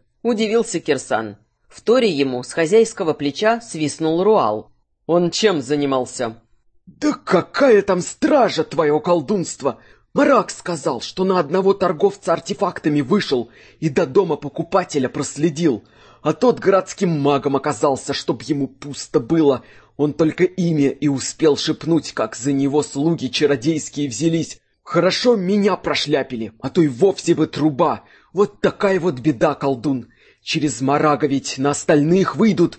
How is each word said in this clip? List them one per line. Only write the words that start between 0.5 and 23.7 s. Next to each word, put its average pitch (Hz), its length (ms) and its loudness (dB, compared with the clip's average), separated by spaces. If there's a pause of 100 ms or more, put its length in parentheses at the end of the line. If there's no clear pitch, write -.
Кирсан. 110 560 -4 (300)
В - 140 -20
торе 233 280 2
ему 135 340 -2
с - 100 -14
хозяйского 175 600 2
плеча 214 480 -2
свистнул 160 600 -2
Руал. 127 480 0 (340)
«Он 170 260 2
чем 190 300 0
занимался?» 127 800 -4 (440)
«Да - 280 -4
какая 247 680 2
там 185 200 0
стража, 226 600 0
твоё 151 360 0
колдунство! 151 800 -2 (340)
Марак 269 360 4
сказал, 147 520 -6
что - 240 -4
на 185 140 2
одного 185 340 2
торговца 185 600 0
артефактами 165 680 -2
вышел 127 480 0 (300)
и 160 100 -2
до 160 180 0
дома 151 300 0
покупателя 156 720 -4
проследил, 143 760 -2 (400)
а 151 100 0
тот 226 260 2
городским 185 600 0
магом 139 360 0
оказался, 139 580 -2
чтоб 131 280 -4
ему 139 260 -4
пусто - 520 -6
было. 139 440 2 (340)
Он 147 160 0
только 165 320 0
имя 170 440 0
и - 180 -4
успел 139 500 0
шепнуть, 156 560 -2
как - 220 -4
за 139 180 -2
него 139 280 0
слуги 143 460 -2
чародейские 143 840 -2